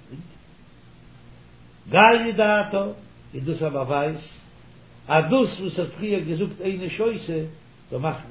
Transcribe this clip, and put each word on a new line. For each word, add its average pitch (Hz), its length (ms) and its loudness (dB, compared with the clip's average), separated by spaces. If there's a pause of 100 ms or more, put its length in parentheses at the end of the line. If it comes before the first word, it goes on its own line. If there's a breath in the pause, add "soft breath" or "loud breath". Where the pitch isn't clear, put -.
טרינקט. 143 300 -18 (1500)
גאל 226 340 8
נישט 226 140 -2
דער, 208 540 0 (420)
איך 131 100 -10
דאס 160 180 -6
אבער 139 260 -2
ווייס, 147 340 -2 (840)
א 156 140 4
דאס, 214 380 2
וואס 185 200 -6
ער 160 180 -4
פריער 202 220 -2
געזאגט, 165 420 -4
איינע 185 280 -4
שויסע, 214 440 -4 (580)
דא 131 60 -6
מאכט 139 340 -4